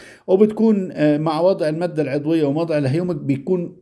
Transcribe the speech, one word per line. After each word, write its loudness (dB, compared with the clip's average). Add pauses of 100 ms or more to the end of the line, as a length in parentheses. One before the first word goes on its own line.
(260)
وبتكون، 2
آه، 2
مع -2
وضع 2
المادة -2
العضوية 0
ووضع -2
الهيومك -2
بيكون -4